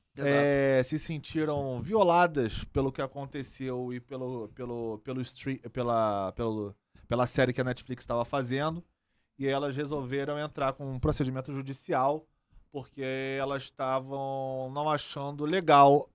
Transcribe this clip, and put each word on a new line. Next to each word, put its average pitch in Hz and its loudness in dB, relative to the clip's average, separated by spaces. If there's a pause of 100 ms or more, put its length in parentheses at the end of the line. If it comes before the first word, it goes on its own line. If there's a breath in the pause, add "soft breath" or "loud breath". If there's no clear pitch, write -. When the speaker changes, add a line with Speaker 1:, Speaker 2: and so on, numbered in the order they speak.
(160)
Speaker 1:
Exato. 139 0
Speaker 2:
é, 139 4
se 151 -4
sentiram 147 -4
violadas 170 4
pelo 135 0
que 131 -8
aconteceu 131 -8
e 123 -8
pelo, 127 -8
pelo, 120 -6
pelo 127 -6
stre-, 131 -8 (100)
pela, 110 0
pelo, 110 -4 (340 soft breath)
pela 123 2
série 127 2
que 120 -4
a 131 0
Netflix 127 -8
tava 120 0
fazendo. 139 -2 (540)
E 135 -2
elas 139 0
resolveram 139 -4
entrar 147 -2
com 139 -10
um 131 -6
procedimento 131 0
judicial, 139 -2 (460)
porque 139 -12 (380)
elas 135 -4
estavam 135 -4
não 147 -2
achando 143 -4
legal, 147 8